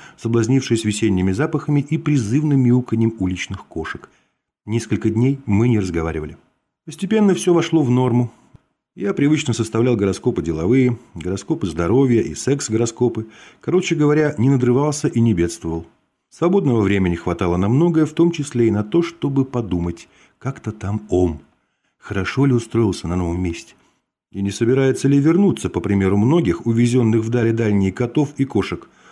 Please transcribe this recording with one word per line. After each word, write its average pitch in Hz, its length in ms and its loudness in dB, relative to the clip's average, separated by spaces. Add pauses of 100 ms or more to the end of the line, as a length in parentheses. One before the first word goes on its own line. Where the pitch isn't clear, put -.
(180)
соблазнившись 117 680 0
весенними 98 480 0
запахами 147 480 -2
и 143 180 -2
призывным 143 600 0
мяуканьем 120 600 2
уличных 92 460 -6
кошек. - 440 -12 (560)
Несколько 110 440 -2
дней 123 360 0
мы 107 240 2
не 110 100 2
разговаривали. 80 580 -4 (480)
Постепенно 196 480 2
всё 175 200 2
вошло 160 280 2
в 131 80 2
норму. 123 420 2 (600)
Я 196 200 -4
привычно 143 400 0
составлял 117 420 0
гороскопы 98 460 0
деловые, 104 560 2 (160)
гороскопы 95 540 -6
здоровья 107 540 2
и 76 140 -6
секс-гороскопы. 113 920 -2 (340)
Короче 175 340 0
говоря, 147 420 2
не 120 120 2
надрывался 139 580 2
и 117 140 0
не 117 120 4
бедствовал. 82 520 -4 (440)
Свободного 160 520 0
времени 95 340 2
хватало 87 400 -2
на 95 140 0
многое, 156 360 2
в 151 80 -10
том 170 180 2
числе 139 360 -2
и 110 40 2
на 104 120 0
то, 165 180 0
чтобы 139 440 -2
подумать, 90 640 -4 (300)
как-то 131 340 -8
там 104 360 -8
Ом. 87 300 0 (580)
Хорошо 104 480 -2
ли 139 80 4
устроился 113 540 -2
на 87 80 -2
новом 90 260 -2
месте? 85 340 -8 (600)
И 98 60 -6
не 98 100 -2
собирается 131 560 0
ли 139 100 4
вернуться, 165 520 2
по - 100 -4
примеру 98 380 2
многих, 123 480 0
увезённых 117 580 2
в 113 60 -6
дали 117 220 0
дальние 104 420 0
котов 135 420 -2
и 135 80 -2
кошек? - 460 -4 (220)